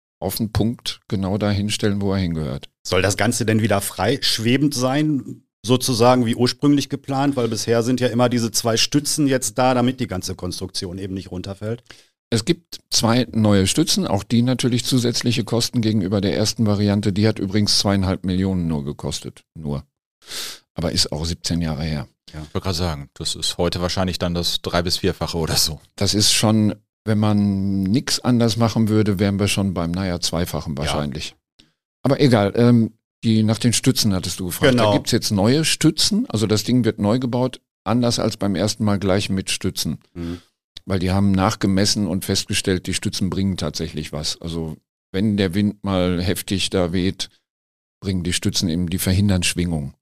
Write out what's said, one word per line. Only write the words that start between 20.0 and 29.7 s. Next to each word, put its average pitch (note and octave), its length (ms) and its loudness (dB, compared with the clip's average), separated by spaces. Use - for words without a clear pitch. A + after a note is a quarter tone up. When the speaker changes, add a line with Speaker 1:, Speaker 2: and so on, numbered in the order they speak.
Speaker 1:
Aber E2 180 -4
ist - 200 0
auch D2+ 140 -4
siebzehn E2+ 360 -4
Jahre D#2+ 220 -4
her. D#2 240 -4
Speaker 3:
Ja. D2+ 80 -12
Ich D2+ 140 -16
wollte F#2+ 80 -6
gerade - 120 -2
sagen, D#2 380 -4
das - 220 -4
ist - 240 -4
heute F2 220 0
wahrscheinlich F2+ 360 -2
dann F2 160 -2
das F2 300 -4
drei- F2 180 0
bis F2+ 160 0
vierfache E2+ 400 -2
oder D#2+ 200 -2
so. - 220 -2
Speaker 1:
Das G2+ 200 0
ist G#2 180 4
schon, G#2+ 400 4
wenn G#2+ 140 2
man G2+ 640 2
nix G2+ 360 0
anders A#2 380 2
machen A2+ 320 2
würde, G#2+ 300 2
wären G2+ 180 2
wir G2+ 100 2
schon G2 280 0